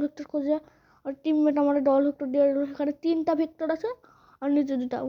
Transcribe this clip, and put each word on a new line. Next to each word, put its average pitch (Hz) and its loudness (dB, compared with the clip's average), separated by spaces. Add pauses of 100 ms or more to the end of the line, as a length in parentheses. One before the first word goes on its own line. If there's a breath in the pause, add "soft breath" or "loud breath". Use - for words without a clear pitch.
ভিক্টর 294 -8
খুঁজে। 294 0 (480 soft breath)
আর 269 -6 (100)
টিমমেট 302 2
আমার 285 4 (120)
ডাবল 277 4
ভিক্টর 285 -4
দিয়ে 285 4
দিল। 277 2 (140)
এখানে 294 -4 (120)
তিনটা 330 0
ভিক্টর 320 -4
আছে 427 -6 (520 soft breath)
আর 277 -2
নিচে 277 0
দুটা, 247 -6 (100)